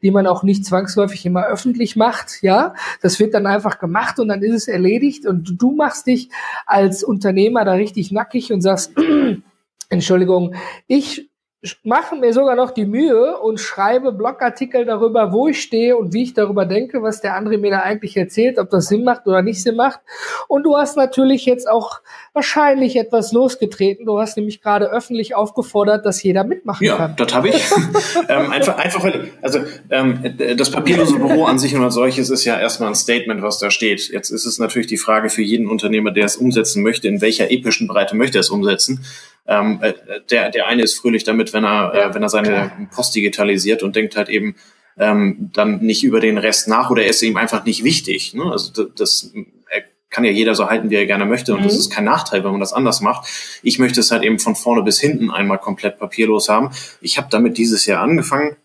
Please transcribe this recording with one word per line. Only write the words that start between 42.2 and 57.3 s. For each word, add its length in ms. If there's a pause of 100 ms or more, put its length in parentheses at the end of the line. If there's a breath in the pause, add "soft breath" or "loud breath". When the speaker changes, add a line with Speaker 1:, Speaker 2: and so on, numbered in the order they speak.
Speaker 2:
er 60
seine 200
Speaker 1:
klar. 220 (220)
Speaker 2:
Post 220
digitalisiert 680
und 120
denkt 220
halt 120
eben, 260 (440 soft breath)
ähm, 540
dann 260
nicht 240
über 160
den 180
Rest 300
nach 220
oder 140
er 60
ist 120
ihm 160
einfach 280
nicht 180
wichtig, 500
ne? 180
Also 220
d-, 240
das, 340 (380)
äh, 120 (280)
kann 140
ja 80
jeder 240
so 140
halten, 200
wie 60
er 100
gerne 200
möchte 280
und 120
das 80
Speaker 1:
Mhm. 60
Speaker 2:
ist 120
kein 140
Nachteil, 380
wenn 80
man 80
das 140
anders 280
macht. 260 (340 loud breath)
Ich 160
möchte 220
es 100
halt 140
eben 160
von 160
vorne 260
bis 180
hinten 300
einmal 300
komplett 400
papierlos 500
haben. 220 (300 loud breath)
Ich 160
habe 120
damit 280